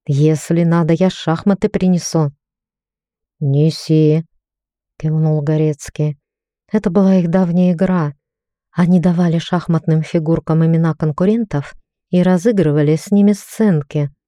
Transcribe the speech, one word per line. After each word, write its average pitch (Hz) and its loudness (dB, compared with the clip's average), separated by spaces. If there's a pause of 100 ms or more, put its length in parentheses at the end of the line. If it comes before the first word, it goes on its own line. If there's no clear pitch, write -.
Если 156 0
надо, 165 2
я 185 2
шахматы - -2
принесу». 165 -2 (1040)
«Неси», 156 0 (720)
кивнул 156 -2
Горецкий. 151 -4 (540)
Это 202 -2
была 190 2
их 170 0
давняя 180 0
игра. 175 -2 (580)
Они 180 2
давали 170 0
шахматным 160 -2
фигуркам 160 -2
имена 165 0
конкурентов 180 -2 (360)
и 180 2
разыгрывали 165 2
с - -10
ними 202 4
сценки 156 -2 (180)